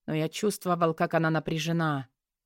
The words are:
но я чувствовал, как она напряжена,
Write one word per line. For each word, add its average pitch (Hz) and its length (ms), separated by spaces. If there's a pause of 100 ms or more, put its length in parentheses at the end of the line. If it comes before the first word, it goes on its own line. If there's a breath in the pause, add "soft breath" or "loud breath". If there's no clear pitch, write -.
но 151 80
я 156 140
чувствовал, 175 640
как 170 220
она 160 160
напряжена, 160 800 (380)